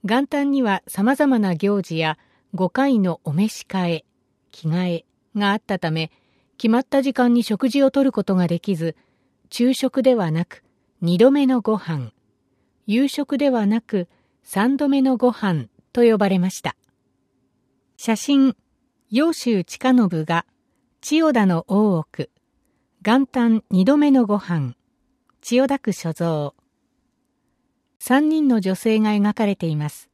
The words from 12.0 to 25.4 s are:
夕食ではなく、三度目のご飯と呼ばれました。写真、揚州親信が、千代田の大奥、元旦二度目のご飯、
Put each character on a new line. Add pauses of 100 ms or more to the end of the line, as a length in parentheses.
夕
食
で
は
な
く、 (360)
三
度
目
の
ご
飯 (260)
と
呼
ば
れ
ま
し
た。 (1200)
写
真、 (540)
揚
州
親
信
が、 (540)
千
代
田
の
大
奥、 (720)
元
旦
二
度
目
の
ご
飯、 (680)